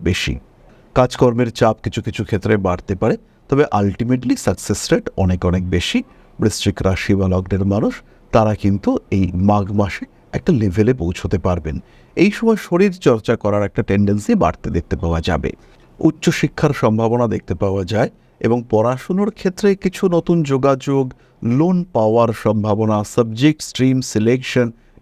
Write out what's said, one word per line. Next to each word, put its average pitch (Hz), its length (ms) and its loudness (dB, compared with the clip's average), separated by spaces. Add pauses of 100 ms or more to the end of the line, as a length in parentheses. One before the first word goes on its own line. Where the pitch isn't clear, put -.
বেশি। 87 360 -2 (560)
কাজকর্মের 123 560 2
চাপ 110 320 0
কিছু - 200 -6
কিছু 110 220 -6
ক্ষেত্রে 107 320 0
বাড়তে 95 380 -2
পারে, 113 220 0 (320)
তবে 139 220 2
আলটিমেটলি 117 680 0
সাকসেস - 560 -4
রেট - 240 0
অনেক 92 300 0
অনেক 90 240 -2
বেশি। - 320 -2 (380)
বৃশ্চিক - 420 -2
রাশি 95 320 0
বা 95 140 2
লগ্নের 92 360 0
মানুষ 113 380 -2 (300)
তারা 107 220 4
কিন্তু 101 440 0 (120)
এই 95 240 0
মাঘ 101 380 2
মাসে 101 340 -2 (260)
একটা - 200 0
লেভেলে 104 420 2
পৌঁছতে 87 440 -4
পারবেন। 80 440 -4 (340)
এই 202 140 4
সময় 226 260 0
শরীর 185 360 0
চর্চা 120 440 0
করার 104 260 0
একটা 101 200 -2
টেন্ডেন্সি 101 520 0
বাড়তে 87 360 0
দেখতে 85 260 -2
পাওয়া 82 240 -2
যাবে। 78 320 -2 (460)
উচ্চশিক্ষার - 720 0
সম্ভাবনা 117 560 0
দেখতে 98 280 -4
পাওয়া 98 300 -2
যায় 107 260 -2 (300)
এবং 117 300 0
পড়াশুনোর 131 600 0
ক্ষেত্রে 196 460 0
কিছু 190 320 -2
নতুন 170 340 2
যোগাযোগ, 135 720 0 (320)
লোন 165 480 2
পাওয়ার 113 400 4
সম্ভাবনা, 107 720 0
সাবজেক্ট 123 580 0
স্ট্রিম 131 380 0
সিলেকশন 120 720 0 (300)